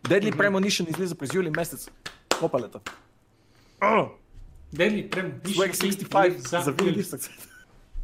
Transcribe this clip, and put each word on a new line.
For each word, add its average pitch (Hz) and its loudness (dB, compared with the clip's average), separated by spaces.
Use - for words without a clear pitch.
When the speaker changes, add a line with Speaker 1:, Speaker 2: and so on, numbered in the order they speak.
Speaker 1:
Deadly 202 4
Speaker 2:
Мгм. 175 0
Speaker 1:
Premonition 196 2
излиза 165 -4
през 135 -6
юли 180 0
месец. 156 -4
Копалета. 123 -2
А! 202 4
Speaker 2:
Deadly 196 2
Premonition 170 -6
Speaker 1:
Swag 185 2
sixty-five 196 2
Speaker 2:
излиза 180 -2
Speaker 1:
за 139 0
винаги 175 0
Speaker 2:
юли. 190 0
Speaker 1:
в - -8
сърцето. - -10